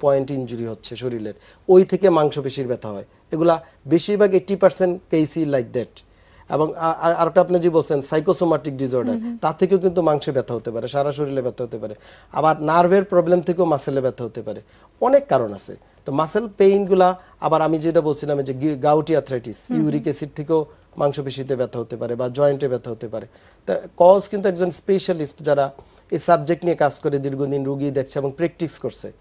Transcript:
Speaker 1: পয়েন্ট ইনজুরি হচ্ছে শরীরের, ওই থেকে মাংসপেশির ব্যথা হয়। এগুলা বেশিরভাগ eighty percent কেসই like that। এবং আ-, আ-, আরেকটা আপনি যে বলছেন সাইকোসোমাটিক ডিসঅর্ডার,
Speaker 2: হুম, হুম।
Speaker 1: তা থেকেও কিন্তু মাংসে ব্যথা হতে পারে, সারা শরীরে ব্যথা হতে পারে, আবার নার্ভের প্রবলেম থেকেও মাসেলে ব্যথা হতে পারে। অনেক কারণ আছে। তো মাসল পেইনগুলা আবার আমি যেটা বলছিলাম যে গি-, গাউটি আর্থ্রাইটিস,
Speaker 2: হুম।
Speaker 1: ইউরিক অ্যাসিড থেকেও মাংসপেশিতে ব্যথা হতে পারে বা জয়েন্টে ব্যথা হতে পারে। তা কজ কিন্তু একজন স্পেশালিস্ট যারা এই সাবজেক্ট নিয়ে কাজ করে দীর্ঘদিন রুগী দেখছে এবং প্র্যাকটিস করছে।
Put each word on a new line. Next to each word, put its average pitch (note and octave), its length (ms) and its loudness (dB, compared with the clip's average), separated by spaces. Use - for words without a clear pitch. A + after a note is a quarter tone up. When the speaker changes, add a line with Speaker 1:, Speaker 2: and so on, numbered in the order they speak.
Speaker 1:
পয়েন্ট C#3 300 2
ইনজুরি A#2+ 340 -6
হচ্ছে A2+ 300 -12
শরীরের, A2 380 -8
ওই F#3 140 10
থেকে F#3+ 260 2
মাংসপেশির C#3 580 0
ব্যথা A#2+ 220 -6
হয়। G2 140 -10
এগুলা E3 300 2
বেশিরভাগ G3 440 2
eighty F#3+ 240 0
percent F3+ 420 2
কেসই D#3+ 340 0
like B2 300 -2
that। - 260 -6
এবং D3+ 260 0
আ-, E3 260 -2
আ-, E3+ 160 2
আরেকটা E3 240 2
আপনি F3 180 2
যে E3+ 100 2
বলছেন D#3 320 0
সাইকোসোমাটিক D#3 760 0
ডিসঅর্ডার, B2 380 -2
Speaker 2:
হুম, A3+ 80 -6
হুম। A#3 140 -8
Speaker 1:
তা D#3+ 160 -2
থেকেও F#3+ 240 2
কিন্তু E3+ 240 0
মাংসে D3+ 300 2
ব্যথা B2+ 220 -2
হতে A#2 180 -6
পারে, A#2 160 -6
সারা C#3+ 240 -2
শরীরে C#3 300 -4
ব্যথা B2 220 -6
হতে A2+ 140 -8
পারে, G#2+ 180 -10
আবার D3+ 300 0
নার্ভের F3 420 4
প্রবলেম F3 380 2
থেকেও F3 240 0
মাসেলে C#3+ 360 -2
ব্যথা B2+ 220 -4
হতে A2+ 180 -10
পারে। G#2 200 -12
অনেক C4+ 260 4
কারণ A#2 260 0
আছে। G2 220 -14
তো D3 60 -6
মাসল D#3+ 460 -2
পেইনগুলা F#3+ 640 4
আবার D#3+ 200 2
আমি D#3+ 160 0
যেটা D#3+ 240 2
বলছিলাম D3 400 -2
যে C3+ 120 -6
গি-, C#3+ 220 -2
গাউটি D3+ 400 2
আর্থ্রাইটিস, B2+ 540 -6
Speaker 2:
হুম। D#3 120 0
Speaker 1:
ইউরিক D3+ 220 0
অ্যাসিড D3 320 -6
থেকেও D#3 300 -2
মাংসপেশিতে C#3 580 -2
ব্যথা A#2+ 240 -4
হতে A#2 180 -8
পারে A#2+ 180 -6
বা B2 140 -4
জয়েন্টে C#3+ 380 0
ব্যথা B2 240 -6
হতে A2+ 160 -10
পারে। G#2+ 200 -10
তা - 160 -2
কজ F#3+ 320 6
কিন্তু G3+ 200 -2
একজন F3 200 -2
স্পেশালিস্ট F3 720 -4
যারা C#3+ 300 2
এই D3 80 -2
সাবজেক্ট E3 440 2
নিয়ে E3+ 120 0
কাজ C#3 240 0
করে C#3+ 200 -2
দীর্ঘদিন C#3 440 -4
রুগী C#3 280 -4
দেখছে C3+ 280 -4
এবং C3+ 160 -4
প্র্যাকটিস E3 440 -6
করছে। G#2+ 420 -10